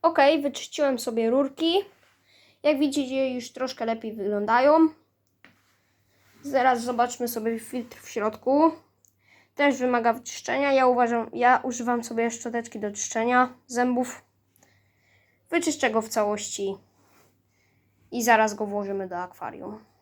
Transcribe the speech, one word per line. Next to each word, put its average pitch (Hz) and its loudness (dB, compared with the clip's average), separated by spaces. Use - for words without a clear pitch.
Ok, 330 2
wyczyściłem 277 -2
sobie 226 -2
rurki. 277 0
Jak 294 2
widzicie, 269 0
już 247 -8
troszkę 254 -6
lepiej 226 -6
wyglądają. 214 2
Zaraz 254 2
zobaczmy 240 -2
sobie 226 -4
filtr 233 -10
w - -20
środku. 269 0
Też 277 2
wymaga 240 0
wyczyszczenia. - -4
Ja 262 6
uważam, 240 2
ja 247 4
używam 240 -4
sobie 233 -2
szczoteczki 233 -8
do 208 -4
czyszczenia 247 0
zębów. 247 -2
Wyczyszczę 302 0
go 220 0
w 220 -10
całości 208 -4
i 240 -4
zaraz 220 4
go 214 -6
włożymy 196 -6
do 180 -8
akwarium. 202 -12